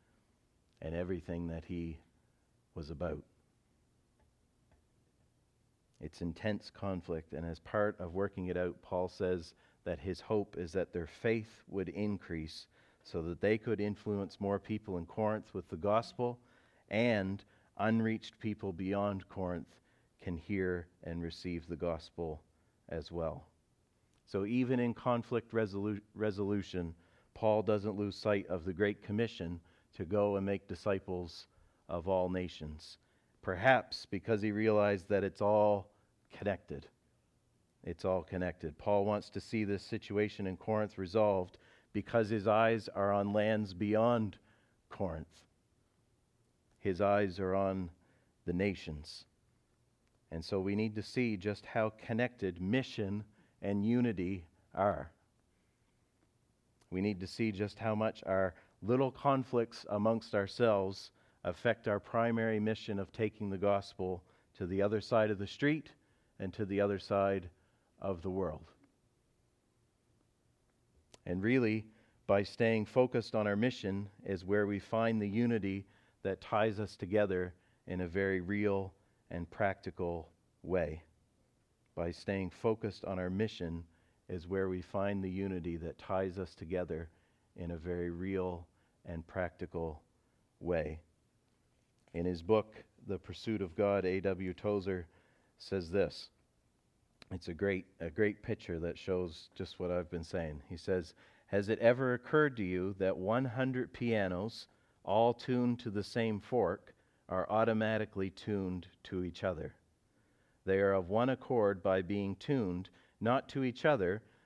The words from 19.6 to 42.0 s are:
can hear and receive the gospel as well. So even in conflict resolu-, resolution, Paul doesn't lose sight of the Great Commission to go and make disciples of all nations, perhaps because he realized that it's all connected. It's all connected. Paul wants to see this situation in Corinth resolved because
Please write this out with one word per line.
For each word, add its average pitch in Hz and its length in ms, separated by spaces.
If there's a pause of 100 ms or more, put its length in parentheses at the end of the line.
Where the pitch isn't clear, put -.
can 90 140
hear 90 520 (180)
and 85 180
receive 85 440
the 85 100
gospel 80 680 (460)
as 82 200
well. 80 380 (800)
So 98 200
even 123 360
in 120 120
conflict 120 600
resolu-, 101 480 (140)
resolution, 98 760 (400)
Paul 110 280
doesn't 104 360
lose 104 200
sight 104 300
of 85 180
the 92 80
Great 101 280
Commission 104 600 (320)
to - 100
go 101 320
and 98 100
make 98 220
disciples 92 800 (400)
of 85 220
all 92 180
nations, 85 720 (440)
perhaps 110 640
because 101 360
he 107 100
realized 104 560
that 98 160
it's 95 180
all 104 480 (420)
connected. 87 560 (960)
It's 87 220
all 92 180
connected. 85 540
Paul 101 280
wants 104 260
to 98 100
see 110 240
this 98 180
situation 104 640
in 92 100
Corinth 107 400
resolved 98 600 (320)
because 107 380